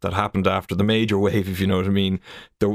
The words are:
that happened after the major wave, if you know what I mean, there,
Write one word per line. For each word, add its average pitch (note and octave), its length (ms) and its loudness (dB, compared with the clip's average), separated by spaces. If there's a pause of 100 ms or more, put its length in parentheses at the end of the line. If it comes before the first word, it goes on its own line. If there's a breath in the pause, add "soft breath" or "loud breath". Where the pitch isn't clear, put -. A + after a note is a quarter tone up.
that F#2 100 -4
happened G2 340 -2
after F#2 280 0
the F#2+ 100 0
major A2 340 2
wave, G2 300 0
if F#2+ 120 -6
you F#2+ 60 2
know F#2+ 120 2
what F#2 80 0
I - 20 0
mean, G2 320 0 (400 loud breath)
there, G2+ 140 2